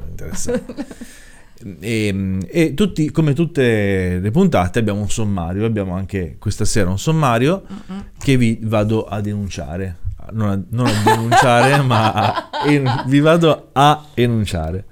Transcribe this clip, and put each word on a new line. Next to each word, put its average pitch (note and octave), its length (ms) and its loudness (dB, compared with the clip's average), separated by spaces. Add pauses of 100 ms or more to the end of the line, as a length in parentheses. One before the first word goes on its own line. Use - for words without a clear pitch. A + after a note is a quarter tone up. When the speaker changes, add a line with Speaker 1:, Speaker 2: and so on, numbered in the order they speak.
Speaker 1:
interessante. - 800 -6
Speaker 2:
<laughs> - 340 -18 (580)
Speaker 1:
E, G2 600 -2 (100)
e D#3+ 260 2
tutti, D#3 380 0
come D3+ 220 2
tutte G#2 840 0
le G2 140 -2
puntate, B2+ 480 2
abbiamo G#2 200 0
un G2+ 80 -2
sommario, G2 560 -2
abbiamo G2+ 300 -2
anche F#2+ 440 -6
questa G#2 260 -2
sera F#2+ 260 2
un G2 80 -2
sommario D#3 720 0
Speaker 2:
Mm-mm. G3 340 -14 (140)
Speaker 1:
che C3+ 180 2
vi A2+ 260 2
vado A2 420 0
a G#2 160 -8
denunciare. F#2+ 800 -6 (340)
Non G#2+ 160 -2
a, G2 120 -2 (100)
non A#2+ 160 0
a G#2+ 180 0
denunciare, A#2+ 800 4
<laughs> C3 40 2
ma A2 260 2
a - 380 -2 (160)
en-, C#3 400 2
vi C3+ 140 4
vado D#3+ 540 4
a D3 400 4
enunciare. F#2+ 760 -2